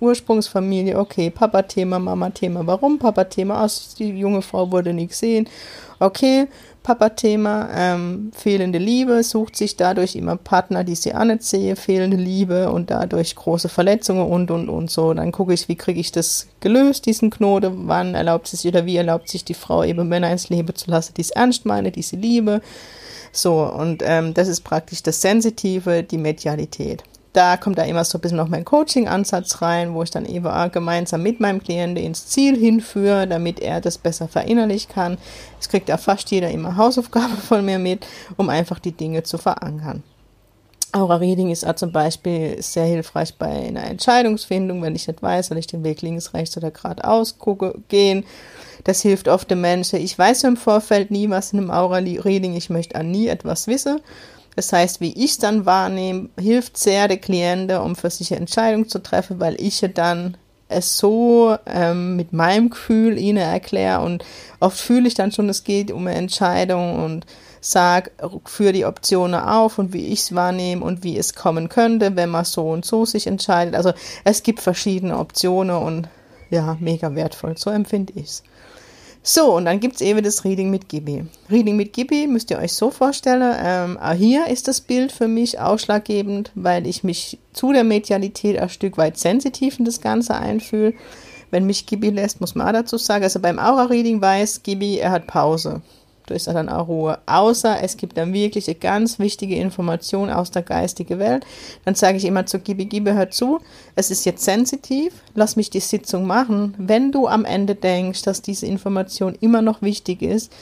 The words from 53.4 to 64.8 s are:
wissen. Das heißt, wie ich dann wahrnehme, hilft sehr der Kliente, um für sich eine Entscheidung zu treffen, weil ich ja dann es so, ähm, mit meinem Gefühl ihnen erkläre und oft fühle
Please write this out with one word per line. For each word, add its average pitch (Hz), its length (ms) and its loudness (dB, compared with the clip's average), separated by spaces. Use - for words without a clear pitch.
wissen. 277 320 0
Das - 160 -6
heißt, 180 280 2
wie 170 120 -4
ich 254 260 -2
dann 214 260 0
wahrnehme, 185 640 -2
hilft 226 380 0
sehr 202 320 2
der 190 100 -2
Kliente, 185 600 -2
um 180 160 -4
für - 140 -4
sich - 220 -6
eine 175 80 -4
Entscheidung 220 480 0
zu - 100 -6
treffen, 185 420 -4
weil 170 200 -2
ich - 200 -2
ja 190 80 0
dann 175 480 -2
es - 300 -2
so, 226 580 6
ähm, 180 500 0
mit 170 160 -4
meinem 190 380 4
Gefühl 220 480 2
ihnen 208 200 2
erkläre 180 640 0
und 170 220 -4
oft 185 180 2
fühle 247 300 4